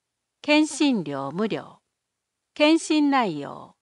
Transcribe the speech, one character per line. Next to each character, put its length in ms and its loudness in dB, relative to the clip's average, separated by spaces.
健 260 2
診 380 0
料 280 -6
無 160 -4
料。 320 -10
健 240 4
診 320 0
内 280 0
容、 440 -12